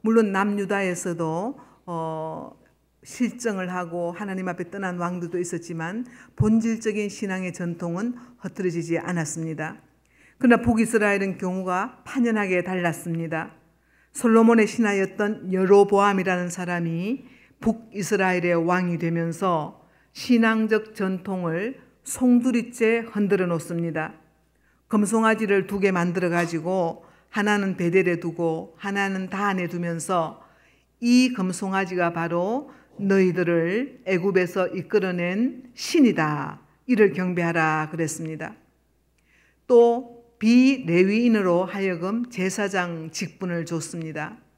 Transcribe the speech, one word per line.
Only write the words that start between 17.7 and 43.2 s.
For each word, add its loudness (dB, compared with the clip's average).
왕이 0
되면서 -2
신앙적 2
전통을 -4
송두리째 2
흔들어 2
놓습니다. -4
금송아지를 2
두 -4
개 4
만들어 0
가지고 -2
하나는 0
베델에 2
두고 -4
하나는 -4
다한에 -2
두면서 -4
"이 4
금송아지가 -2
바로 -2
너희들을 2
애굽에서 0
이끌어낸 -2
신이다. 0
이를 4
경배하라." 0
그랬습니다. -8
또 6
비레위인으로 4
하여금 -4
제사장 -4
직분을 -6